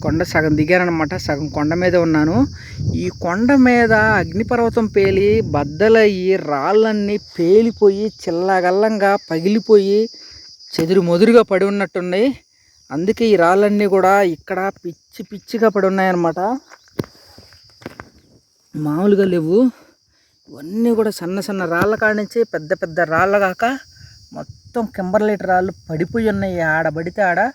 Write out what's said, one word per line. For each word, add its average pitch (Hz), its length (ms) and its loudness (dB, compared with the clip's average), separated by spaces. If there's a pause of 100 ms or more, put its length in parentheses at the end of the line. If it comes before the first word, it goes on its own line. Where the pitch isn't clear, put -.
కొండ 160 280 -2
సగం 156 280 2
దిగానన్నమాట, 170 540 0 (140)
సగం 151 280 -4
కొండ 151 260 -2
మీదే 180 260 2
ఉన్నాను. 156 280 2 (680)
ఈ - 20 -4 (180)
కొండ 196 260 -2 (180)
మీద 240 260 4 (260)
అగ్నిపర్వతం 220 640 -2 (100)
పేలి 196 340 2 (260)
బద్దలయ్యి 190 800 2 (160)
రాళ్ళన్నీ 208 640 0 (220)
పేలిపోయి 202 680 2 (180)
చిల్లగల్లంగా 190 880 0 (180)
పగిలిపోయి 202 680 2 (760)
చెదురు 175 360 0
మొదురుగా 220 340 6 (100)
పడి 190 180 2
ఉన్నట్టున్నాయి. 196 580 -2 (680)
అందుకే 190 360 -2
ఈ 202 40 4 (100)
రాళ్ళన్నీ 202 500 2
కూడా 190 180 4 (220)
ఇక్కడ 185 240 -8 (240)
పిచ్చి - 480 -16
పిచ్చిగా 214 460 -2
పడి 190 140 2
ఉన్నాయన్నమాట, 180 480 0 (2250)
మామూలుగా 185 580 0
లేవు. 170 240 0 (920)
ఇవన్నీ 190 520 -4
కూడా 214 180 0
సన్న 180 200 -6 (100)
సన్న 190 240 -4
రాళ్ళ 190 200 0 (100)
కాడ 214 180 2
నుంచి 208 180 -6 (140)
పెద్ద 156 180 -6 (120)
పెద్ద 165 160 -8 (160)
రాళ్ళ 190 280 2
కాక 185 220 -2 (720)
మొత్తం - 480 -10 (100)
కింబర్లైట్ 202 540 -2
రాళ్ళు 185 220 0 (180)
పడిపోయి 175 420 -2
ఉన్నాయి. 196 260 -4 (140)
ఆడ 160 240 0
పడితే 170 320 -6
ఆడ. 175 120 0 (160)